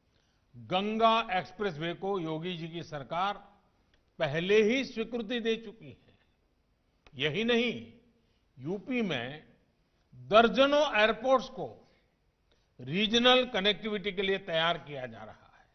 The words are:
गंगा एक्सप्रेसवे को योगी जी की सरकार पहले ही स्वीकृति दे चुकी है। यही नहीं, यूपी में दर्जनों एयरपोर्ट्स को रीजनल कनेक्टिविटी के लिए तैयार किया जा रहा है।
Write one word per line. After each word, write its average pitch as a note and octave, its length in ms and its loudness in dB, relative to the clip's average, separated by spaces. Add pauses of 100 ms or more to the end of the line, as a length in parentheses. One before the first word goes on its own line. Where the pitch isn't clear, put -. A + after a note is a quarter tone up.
(540)
गंगा G#3+ 640 2 (140)
एक्सप्रेसवे E3+ 640 -4
को G3 260 -4
योगी D#3+ 360 -6
जी E3 120 -10
की E3 140 -10
सरकार E3 520 -6 (840)
पहले E3+ 440 4
ही A#3+ 220 2
स्वीकृति A3+ 560 -6
दे A3+ 160 0
चुकी G3+ 320 -16
है। - 260 -20 (1000)
यही D3 280 -2
नहीं, A#3 480 -2 (640)
यूपी G3+ 460 -4
में C#3+ 400 -4 (720)
दर्जनों A#3 680 6 (120)
एयरपोर्ट्स A3+ 540 4
को E3 160 -10 (1120)
रीजनल A3+ 680 2
कनेक्टिविटी G#3 680 -2
के F#3+ 100 -4
लिए F#3+ 160 0
तैयार E3+ 400 -2
किया C3 280 -12
जा A2 180 -14
रहा - 320 -20
है। - 180 -20